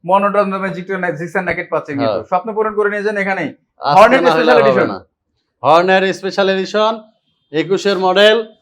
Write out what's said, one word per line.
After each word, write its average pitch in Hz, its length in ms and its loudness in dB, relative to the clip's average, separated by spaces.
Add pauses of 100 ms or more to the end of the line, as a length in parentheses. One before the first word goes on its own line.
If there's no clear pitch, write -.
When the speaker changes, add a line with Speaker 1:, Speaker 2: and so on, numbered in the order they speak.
Speaker 1:
মোটানোর 202 460 0
দামে 190 180 -6
জিক্সার 185 300 -8
নে-, 175 160 -4
জিক্সার 175 280 -6
নেকেট 170 260 -6
পাচ্ছেন 151 260 -6
Speaker 2:
হ্যাঁ। 120 120 -2
Speaker 1:
কিন্তু। 101 200 -4
স্বপ্ন 202 260 -4
পূরণ 214 220 -4
করে 202 140 0
নিয়ে 208 140 -6
যান 208 140 -4
এখানে। 190 260 -4 (380)
Speaker 2:
আজকে 147 180 4
Speaker 1:
হর্নেট 240 220 6
Speaker 2:
না - 100 4
হলে 160 100 2
Speaker 1:
স্পেশাল 156 200 4
Speaker 2:
হবে 135 100 4
Speaker 1:
এডিশন। 127 160 2
Speaker 2:
না। 98 100 -8 (640)
হর্নের 180 400 4 (100)
স্পেশাল 190 360 -2
এডিশন, 202 440 -2 (600)
একুশের 185 440 -2
মডেল 196 400 4 (240)